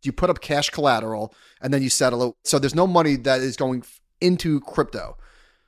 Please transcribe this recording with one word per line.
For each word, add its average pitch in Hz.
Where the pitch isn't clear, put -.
You 135
put -
up 170
cash 147
collateral 110
and 131
then 139
you 131
settle 123
it. 123
So -
there's 135
no 170
money 165
that 131
is 131
going 127
f-, -
into 170
crypto. -